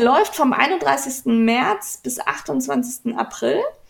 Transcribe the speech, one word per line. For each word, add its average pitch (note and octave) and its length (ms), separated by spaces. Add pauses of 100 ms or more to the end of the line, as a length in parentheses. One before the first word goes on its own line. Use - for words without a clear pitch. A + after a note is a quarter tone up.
läuft C#4+ 320
vom C#4 160
einunddreißigsten C4+ 920
März - 580
bis B3 160
achtundzwanzigsten B3+ 1000
April. C4 420 (300)